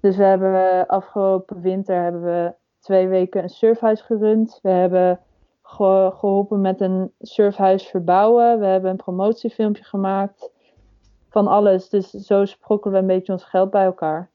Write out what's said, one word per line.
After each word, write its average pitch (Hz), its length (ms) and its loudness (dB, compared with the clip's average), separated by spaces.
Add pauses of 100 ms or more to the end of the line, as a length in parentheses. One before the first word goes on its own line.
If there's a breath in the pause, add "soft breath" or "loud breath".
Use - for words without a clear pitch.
Dus 190 160 0
we 202 80 2
hebben, 190 460 2 (100)
eh, 180 60 -2
afgelopen 190 720 -4
winter 185 420 -2
hebben 175 200 -6
we 175 300 -4 (280)
twee 185 280 0
weken 185 340 -2
een 180 60 -8
surfhuis 220 520 0
gerund. 220 640 -2
We 196 80 -2
hebben 180 500 2 (420)
ge-, 190 560 2
geholpen 202 420 -2
met 190 200 -2
een 185 400 -4
surfhuis 196 680 0
verbouwen. 220 720 2
We 208 80 -2
hebben 190 240 0
een 190 60 -6
promotiefilmpje 208 880 -4
gemaakt. 196 680 -6 (800)
Van 208 160 2
alles. 196 420 2
Dus 196 220 -4
zo 202 340 -2
sprokkelen 208 520 -6
we 190 40 2
een 190 160 0
beetje 185 160 -6
ons 185 120 -8
geld 190 260 -2
bij 196 140 2
elkaar. 170 500 -4